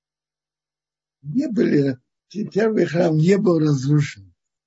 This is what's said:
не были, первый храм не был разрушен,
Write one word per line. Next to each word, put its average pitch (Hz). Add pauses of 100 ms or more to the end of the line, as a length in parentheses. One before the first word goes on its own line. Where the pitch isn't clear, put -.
(1200)
не 226
были, 139 (540)
первый 208
храм 165
не 175
был 185
разрушен, 143 (340)